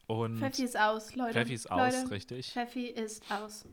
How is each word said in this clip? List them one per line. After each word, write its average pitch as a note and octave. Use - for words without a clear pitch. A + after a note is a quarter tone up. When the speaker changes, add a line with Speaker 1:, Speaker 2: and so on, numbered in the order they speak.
Speaker 1:
und A2+
Speaker 2:
Pfeffi C4+
ist A#3
aus, G#3+
Leute. B3
Speaker 1:
Pfeffi A#3
ist -
aus, B3+
Speaker 2:
Leute, B3+
Speaker 1:
richtig. A#2+
Speaker 2:
Pfeffi A#3+
ist A3
aus. G#3+